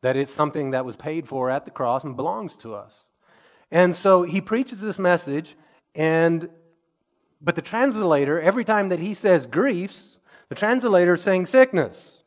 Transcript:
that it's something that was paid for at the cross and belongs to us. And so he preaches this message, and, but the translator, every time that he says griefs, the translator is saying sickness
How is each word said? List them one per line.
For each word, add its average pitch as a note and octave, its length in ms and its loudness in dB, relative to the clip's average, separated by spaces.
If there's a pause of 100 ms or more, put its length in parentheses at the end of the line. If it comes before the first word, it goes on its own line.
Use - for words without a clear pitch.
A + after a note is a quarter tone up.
that C3 120 0
it's C3+ 160 -4
something D3 400 -4
that C3 140 -4
was B2 100 -12
paid D#3 320 -10
for B2+ 220 -4
at C3+ 160 -4
the - 60 -20
cross B2+ 320 -2
and C3 120 -10
belongs F3+ 420 -6
to A2+ 180 -14
us. G#2 180 -18 (760)
And F3 240 4
so F#3 260 4
he F3 200 -2
preaches A3 380 -4
this G3+ 200 -8
message, E3 580 -2 (380)
and, E3 540 2 (920)
but D#3+ 140 -2
the - 80 -6
translator, F3+ 760 0
every G3 240 0
time G#3 260 0
that F3+ 100 -2
he F#3+ 160 -6
says F3 320 2
griefs, F#3+ 720 -4 (300)
the C#3 60 -10
translator G#3 600 4
is F3 80 -8
saying F#3 240 0
sickness A#3 800 2